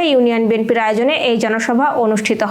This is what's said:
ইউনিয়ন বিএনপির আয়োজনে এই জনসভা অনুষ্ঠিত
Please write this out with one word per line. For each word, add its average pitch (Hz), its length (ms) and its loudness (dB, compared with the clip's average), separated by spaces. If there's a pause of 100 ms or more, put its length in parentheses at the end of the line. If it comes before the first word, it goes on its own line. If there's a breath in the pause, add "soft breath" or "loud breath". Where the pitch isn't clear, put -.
(100)
ইউনিয়ন 240 380 2
বিএনপির 226 380 0
আয়োজনে 233 280 0 (140)
এই 233 160 0
জনসভা 226 420 0 (180)
অনুষ্ঠিত 214 460 -2